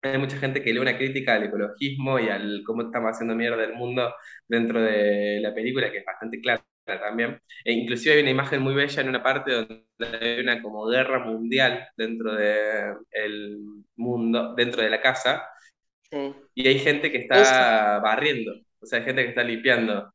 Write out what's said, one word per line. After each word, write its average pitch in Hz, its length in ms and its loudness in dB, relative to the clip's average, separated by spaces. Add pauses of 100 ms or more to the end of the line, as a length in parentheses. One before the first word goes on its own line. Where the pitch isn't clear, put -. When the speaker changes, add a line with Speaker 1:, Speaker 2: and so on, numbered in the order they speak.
Speaker 1:
Hay 135 140 0
mucha 139 200 -2
gente 139 260 -2
que 117 100 2
lee 120 60 2
una 127 180 2
crítica 131 380 0
al 107 80 2
ecologismo 131 760 -2
y 110 100 2
al 101 360 -4
cómo 117 180 -4
estamos 113 280 -2
haciendo 113 240 -4
mierda 117 280 0
el - 100 -4
mundo 120 400 -2 (340)
dentro 117 340 2
de 104 600 2
la 104 120 -2
película, 117 380 -2
que 104 80 -8
es - 60 -14
bastante 110 360 -8
clara 120 220 0 (220)
también. 104 540 -4 (240)
E 117 100 0
inclusive 117 420 2
hay 151 60 8
una 139 100 2
imagen 135 300 0
muy 135 120 0
bella 139 280 0
en 131 80 0
una 123 140 -2
parte 135 280 0
donde 113 320 -4 (360)
hay 117 220 -2
una 120 200 0
como 107 260 -8
guerra 131 320 2
mundial 117 760 0
dentro 113 400 -4
de 107 600 0 (160)
el 104 480 -6 (360)
mundo, 117 600 0
dentro 120 260 2
de 110 80 4
la 110 120 2
casa. 131 420 0 (680)
Speaker 2:
Sí. 139 240 -6 (180)
Speaker 1:
Y 131 140 -4
hay 135 120 2
gente 147 320 0
que 139 80 -4
está 127 200 0
Speaker 2:
Eso. 117 600 6
Speaker 1:
barriendo, 110 540 0 (280)
o - 40 -20
sea, 117 140 -2
hay 113 60 -6
gente 131 180 0
que 117 60 0
está 120 140 0
limpiando. 113 720 0